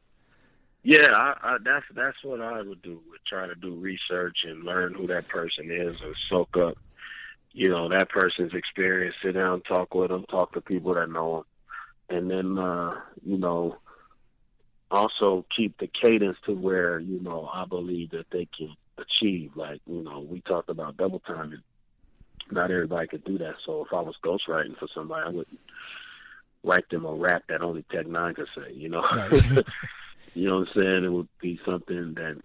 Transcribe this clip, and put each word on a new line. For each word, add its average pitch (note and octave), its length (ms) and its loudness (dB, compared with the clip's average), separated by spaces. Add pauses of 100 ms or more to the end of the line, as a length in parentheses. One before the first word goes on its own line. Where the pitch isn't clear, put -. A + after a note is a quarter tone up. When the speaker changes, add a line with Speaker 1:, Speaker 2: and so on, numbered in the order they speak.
(840)
Speaker 1:
Yeah, C4 300 12
I, B2+ 280 6
I, B2 220 0
that's, C3+ 220 2 (100)
that's C3 300 -2
what B2+ 160 -6
I A2+ 220 -6
would G2 200 -12
do, E2+ 180 -12 (100)
would - 180 -20
try F#2+ 180 -6
to F2 80 -8
do F2 220 -10
research F2+ 680 -4
and E2 200 -12
learn F2+ 300 0
who F#2+ 140 -6
that F2 200 -2
person E2+ 420 -6
is, F2 320 -4
or D#2 120 -10 (140)
soak F2+ 280 2
up, F2 220 2 (760)
you F#2+ 160 2
know, E2+ 220 2
that F#2+ 180 4
person's F2+ 460 2
experience, F#2 680 0
sit F#2+ 100 0
down, F#2 300 0
talk F#2 320 0
with F#2 140 4
them, F#2 220 -2
talk F#2 240 2
to F2 60 -4
people F2+ 340 0
that E2+ 160 0
know E2 280 -2 (680)
'em. F2+ 80 -2
And F2+ 140 0
then, F#2 280 0
uh, F2 360 -2 (300)
you G2 120 -2
know, E2+ 400 0 (1120)
also G2+ 540 4 (100)
keep G#2+ 240 0
the F#2 80 -4
cadence G#2 600 4
to G#2+ 80 0
where, F#2 440 2
you F2+ 220 -6
know, E2 320 -8
I F#2 140 -6
believe F2 440 -4
that E2 200 -10
they F2 160 -2 (100)
can D#2 180 -10 (240)
achieve. F2 560 0
Like, D2+ 320 -10
you E2+ 160 -8
know, D2 180 -12
we E2 200 -12
talked F2 300 -2
about D#2+ 260 -8
double F#2 240 -2
timing. D#2 420 -12 (880)
Not F2+ 220 0
everybody E2+ 340 0
could - 160 -10
do F#2+ 160 -2
that. D#2+ 160 -6 (100)
So E2 200 -6
if - 80 -8
I F2+ 80 0
was D#2+ 240 -6
ghostwriting E2 540 -2
for D2+ 140 -8
somebody, D#2+ 320 -6
I E2 40 -6
wouldn't F2 320 -8 (1040)
write F2+ 240 4
them E2 160 -4
a D#2 100 -6
rap E2+ 340 2
that D#2+ 140 -2
only E2 220 -4
Tech E2 220 -4
N9ne E2+ 280 -2
could - 220 -10
say, - 160 -12
you D2+ 160 -10
know? E2+ 140 -2
Speaker 2:
Right. B2+ 680 6
<laughs> - 60 -12 (580)
Speaker 1:
You F#2 160 0
know F#2+ 120 4
what F2+ 160 0
I'm G#2 40 4
saying? F#2+ 240 4
It F#2 40 2
would F2 200 -2 (120)
be F2 240 -4
something F2 500 -4
that D#2+ 300 -8